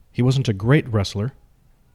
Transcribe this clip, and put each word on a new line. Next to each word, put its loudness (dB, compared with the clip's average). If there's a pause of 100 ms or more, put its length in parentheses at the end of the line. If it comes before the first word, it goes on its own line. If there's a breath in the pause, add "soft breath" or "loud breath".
(100)
He -4
wasn't 0
a 0
great 2
wrestler. -4 (600)